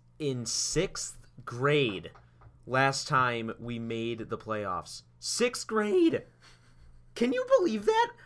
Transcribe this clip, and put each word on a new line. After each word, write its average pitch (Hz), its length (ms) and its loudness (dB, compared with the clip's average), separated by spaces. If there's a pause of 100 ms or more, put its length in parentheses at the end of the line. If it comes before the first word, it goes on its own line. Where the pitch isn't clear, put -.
(180)
in 127 280 -4
sixth - 720 -4 (260)
grade 123 680 0 (560)
last 131 420 0
time 120 500 0
we 117 200 -8
made 113 520 -4
the 107 80 -4
playoffs. 101 640 -6 (160)
Sixth - 480 -2
grade! 208 560 4 (920)
Can 247 200 0
you 508 100 -2 (140)
believe 220 280 0
that? 453 240 4 (160)